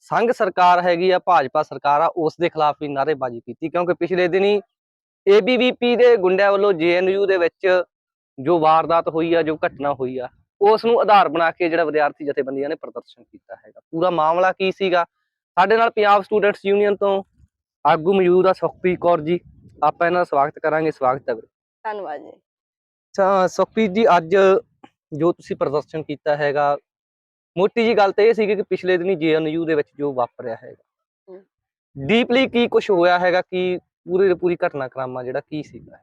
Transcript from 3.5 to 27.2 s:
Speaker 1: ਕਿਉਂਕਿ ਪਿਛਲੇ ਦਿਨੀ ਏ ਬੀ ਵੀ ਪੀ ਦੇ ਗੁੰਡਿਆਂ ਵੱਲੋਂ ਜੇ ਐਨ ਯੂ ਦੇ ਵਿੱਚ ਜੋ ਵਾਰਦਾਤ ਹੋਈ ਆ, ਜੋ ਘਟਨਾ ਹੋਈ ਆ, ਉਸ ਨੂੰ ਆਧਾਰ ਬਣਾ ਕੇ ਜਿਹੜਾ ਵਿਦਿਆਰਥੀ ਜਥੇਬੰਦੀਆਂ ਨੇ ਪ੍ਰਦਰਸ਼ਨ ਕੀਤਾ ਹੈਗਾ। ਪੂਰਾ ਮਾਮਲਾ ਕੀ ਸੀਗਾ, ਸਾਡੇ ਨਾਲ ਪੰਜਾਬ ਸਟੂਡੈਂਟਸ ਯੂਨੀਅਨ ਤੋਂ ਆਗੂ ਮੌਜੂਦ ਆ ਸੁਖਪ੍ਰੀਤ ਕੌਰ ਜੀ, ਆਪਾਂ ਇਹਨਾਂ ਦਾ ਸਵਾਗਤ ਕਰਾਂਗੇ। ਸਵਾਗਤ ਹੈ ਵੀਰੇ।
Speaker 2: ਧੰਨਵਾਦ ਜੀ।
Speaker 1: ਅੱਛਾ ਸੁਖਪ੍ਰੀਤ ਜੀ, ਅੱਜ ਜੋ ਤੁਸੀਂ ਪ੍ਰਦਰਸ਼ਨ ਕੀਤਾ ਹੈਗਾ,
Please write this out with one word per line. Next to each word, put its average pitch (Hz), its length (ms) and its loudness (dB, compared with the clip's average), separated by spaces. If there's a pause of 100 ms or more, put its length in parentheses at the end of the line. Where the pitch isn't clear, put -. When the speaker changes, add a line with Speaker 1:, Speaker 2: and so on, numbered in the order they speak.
Speaker 1:
ਕਿਉਂਕਿ 175 240 -2
ਪਿਛਲੇ 180 340 -2
ਦਿਨੀ 196 340 0 (680)
ਏ 202 140 6
ਬੀ 247 160 0
ਵੀ 247 140 2
ਪੀ 240 240 0
ਦੇ 240 220 4
ਗੁੰਡਿਆਂ 185 340 2
ਵੱਲੋਂ 202 220 2
ਜੇ 170 240 0
ਐਨ 185 120 0
ਯੂ 196 160 0
ਦੇ 190 120 0
ਵਿੱਚ 180 460 0 (560)
ਜੋ 160 200 0
ਵਾਰਦਾਤ 160 480 2
ਹੋਈ 165 260 -2
ਆ, 165 80 2
ਜੋ 156 240 -4
ਘਟਨਾ 143 280 -6
ਹੋਈ 127 240 -8
ਆ, 123 100 -10 (340)
ਉਸ 214 240 2
ਨੂੰ 233 160 2
ਆਧਾਰ 196 280 4
ਬਣਾ 165 220 0
ਕੇ 175 180 -4
ਜਿਹੜਾ 170 140 0
ਵਿਦਿਆਰਥੀ 151 420 -2
ਜਥੇਬੰਦੀਆਂ 139 440 -6
ਨੇ 160 60 -6
ਪ੍ਰਦਰਸ਼ਨ 120 480 -18
ਕੀਤਾ - 320 -20
ਹੈਗਾ। - 260 -20 (100)
ਪੂਰਾ 165 180 -2
ਮਾਮਲਾ 175 420 0
ਕੀ 190 200 -4
ਸੀਗਾ, 180 340 -2 (540)
ਸਾਡੇ 196 180 4
ਨਾਲ 226 120 2
ਪੰਜਾਬ 208 340 2
ਸਟੂਡੈਂਟਸ 202 420 0
ਯੂਨੀਅਨ 202 300 2
ਤੋਂ 196 280 -2 (640)
ਆਗੂ 165 280 2
ਮੌਜੂਦ 185 340 4
ਆ 185 60 2
ਸੁਖਪ੍ਰੀਤ 180 460 -4
ਕੌਰ 175 220 0
ਜੀ, 170 180 -4 (440)
ਆਪਾਂ 156 240 0
ਇਹਨਾਂ 180 120 0
ਦਾ 175 40 0
ਸਵਾਗਤ 147 360 -2
ਕਰਾਂਗੇ। 156 320 -2
ਸਵਾਗਤ 135 380 -4
ਹੈ 120 40 -2
ਵੀਰੇ। 110 140 -10 (360)
Speaker 2:
ਧੰਨਵਾਦ 196 380 -10
ਜੀ। - 80 -20
Speaker 1:
ਅੱਛਾ - 1160 -4
ਸੁਖਪ੍ਰੀਤ 196 440 -2
ਜੀ, 220 140 0 (120)
ਅੱਜ 165 180 0 (800)
ਜੋ 160 180 0
ਤੁਸੀਂ - 240 -8
ਪ੍ਰਦਰਸ਼ਨ 147 480 -4
ਕੀਤਾ 147 320 -4
ਹੈਗਾ, 143 420 -2 (800)